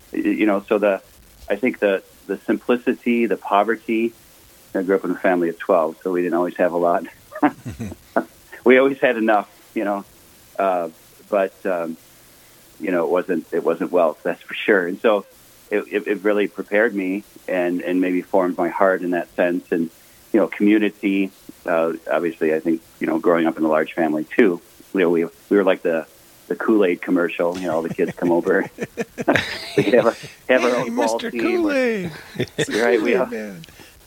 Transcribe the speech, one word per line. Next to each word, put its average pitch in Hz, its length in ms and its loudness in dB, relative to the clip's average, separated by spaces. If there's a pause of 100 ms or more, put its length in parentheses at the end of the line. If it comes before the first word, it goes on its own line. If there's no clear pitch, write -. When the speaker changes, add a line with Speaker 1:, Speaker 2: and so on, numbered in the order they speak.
(120)
Speaker 1:
y-, - 80 -6
you 104 260 0
know, 101 220 0
so 107 100 2
the, 101 240 2 (460)
I 101 80 -2
think - 240 -2
the, 98 220 0 (240)
the 98 120 -6
simplicity, 117 880 0
the 98 100 0
poverty. 113 760 0 (600)
I 95 80 -2
grew 92 140 2
up - 80 -2
in 90 60 -2
a 87 60 -2
family 87 340 0
of - 80 -8
twelve, 80 440 0
so 92 100 -4
we 87 100 0
didn't 87 120 -2
always 87 220 -2
have 90 160 2
a 87 60 -2
lot. 87 260 0 (380)
<laughs> - 1200 -6
We 127 140 6
always 135 220 2
had 127 160 2
enough, 110 340 0 (240)
you 110 80 -4
know, 101 220 -4 (520)
uh, 90 340 0 (380)
but, 98 380 -2
um, 85 300 -4 (840)
you 92 140 -4
know, 85 120 2
it 73 60 -2
wasn't, 87 420 -2
it 82 120 -2
wasn't 82 260 -2
wealth, 85 320 2
that's 85 180 -4
for - 140 -16
sure. 95 320 2
And 95 140 -6
so 104 260 2 (420)
it, 104 220 -2
it, 104 160 -2
it 95 160 -4
really 104 240 2
prepared 104 480 0
me 98 300 -2 (240)
and, 90 320 -2
and 90 200 0
maybe 90 220 0
formed 90 340 0
my 87 120 -2
heart 95 340 2
in 87 80 -4
that 85 240 -6
sense. 90 380 -2
And, 85 180 -2 (420)
you 104 60 4
know, 98 80 2
community, 101 840 0 (340)
uh, 82 280 0 (140)
obviously, 80 460 0
I 80 60 0
think, 82 220 -2 (180)
you 82 80 -4
know, 80 100 0
growing 85 300 2
up 80 100 -4
in 80 60 0
a 78 40 2
large 78 260 0
family, 78 280 -2
too, 98 400 2 (320)
you 95 60 0
know, 87 100 4
we, 82 140 2
we - 320 -2
were 101 80 6
like 92 180 2
the, 82 240 -2 (400)
the 87 80 -2
Kool-Aid 98 480 2
commercial, 87 560 0
you 92 80 -6
know, 78 80 -2
all 82 80 0
the 82 100 -6
kids 85 200 -2
come - 180 -2
over. 95 440 0
<laughs> - 60 -12 (960)
We 101 80 4
have 113 220 4
a, 110 100 2 (360)
have 123 120 4
our 120 60 2
Speaker 2:
Hey, 123 60 0
Speaker 1:
own 120 200 -4
ball - 180 0
Speaker 2:
Mister 233 180 -6
Speaker 1:
team. 233 80 -4
Speaker 2:
Kool-Aid. 262 720 -2 (240)
It's - 340 -4
Speaker 1:
<laughs> - 100 0
Right, 117 220 2
we - 100 0
Speaker 2:
Kool-Aid - 40 2
Speaker 1:
have 233 160 0
Speaker 2:
Man. 107 300 -10 (440)